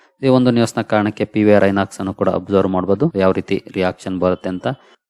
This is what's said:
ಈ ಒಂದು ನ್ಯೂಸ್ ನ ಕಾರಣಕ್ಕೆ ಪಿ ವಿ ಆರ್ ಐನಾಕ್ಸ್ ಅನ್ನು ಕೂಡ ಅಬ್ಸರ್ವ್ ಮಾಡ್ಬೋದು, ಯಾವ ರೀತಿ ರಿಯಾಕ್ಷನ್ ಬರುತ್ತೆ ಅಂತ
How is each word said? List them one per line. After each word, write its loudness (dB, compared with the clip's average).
ಈ 2
ಒಂದು 4
ನ್ಯೂಸ್ 0
ನ -4
ಕಾರಣಕ್ಕೆ -2
ಪಿ -2
ವಿ 6
ಆರ್ 6
ಐನಾಕ್ಸ್ -2
ಅನ್ನು -6
ಕೂಡ -2
ಅಬ್ಸರ್ವ್ 0
ಮಾಡ್ಬೋದು, -2
ಯಾವ 2
ರೀತಿ -4
ರಿಯಾಕ್ಷನ್ -4
ಬರುತ್ತೆ -2
ಅಂತ -6